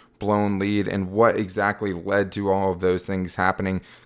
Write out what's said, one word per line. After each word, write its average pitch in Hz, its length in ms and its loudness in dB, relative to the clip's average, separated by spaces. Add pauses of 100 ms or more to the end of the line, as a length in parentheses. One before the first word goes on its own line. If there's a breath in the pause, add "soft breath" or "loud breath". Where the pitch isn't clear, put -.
(200 soft breath)
blown 101 400 0
lead, 101 280 0
and 95 240 -2
what 107 240 4
exactly 101 580 -2
led 95 400 0
to 101 180 0
all 95 200 2
of 87 80 -4
those 90 240 0
things 92 300 -4
happening, 92 480 0 (240 soft breath)